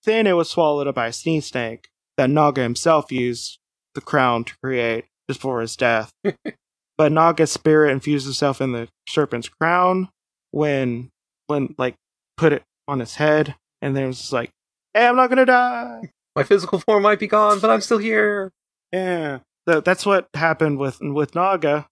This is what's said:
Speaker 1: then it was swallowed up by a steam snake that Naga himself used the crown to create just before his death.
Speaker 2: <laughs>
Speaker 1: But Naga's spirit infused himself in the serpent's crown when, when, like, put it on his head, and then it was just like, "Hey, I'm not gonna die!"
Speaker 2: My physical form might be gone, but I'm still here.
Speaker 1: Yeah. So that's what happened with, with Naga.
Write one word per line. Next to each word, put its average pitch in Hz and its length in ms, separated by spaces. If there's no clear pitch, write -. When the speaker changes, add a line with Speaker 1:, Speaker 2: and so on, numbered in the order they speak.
Speaker 1:
then 220 240
it 185 60
was 170 160
swallowed 147 380
up 135 80
by 117 120
a 113 60
steam 160 280
snake 117 460
that 131 120
Naga 147 340
himself 143 480
used 123 480
the 139 60
crown 123 440
to - 180
create 120 420
just 139 100
before 123 220
his 113 160
death. 117 340
Speaker 2:
<laughs> 202 100
Speaker 1:
But 151 120
Naga's 160 400
spirit 151 400
infused 139 340
himself 139 340
in 135 120
the 117 160
serpent's 135 400
crown 180 640
when, 131 640
when, 143 320
like, 127 160
put 156 160
it - 100
on 139 140
his - 160
head, 151 360
and 139 120
then 135 100
it - 20
was 127 100
just - 160
like, 120 160
"Hey, 226 100
I'm 247 100
not 254 140
gonna 262 160
die!" 247 640
Speaker 2:
My 147 60
physical 180 380
form 208 240
might 208 160
be 208 80
gone, 208 320
but 220 100
I'm 220 120
still 220 180
here. 208 520
Speaker 1:
Yeah. 170 500
So 160 100
that's 180 280
what 190 260
happened 151 460
with, 135 200
with 147 360
Naga. 160 560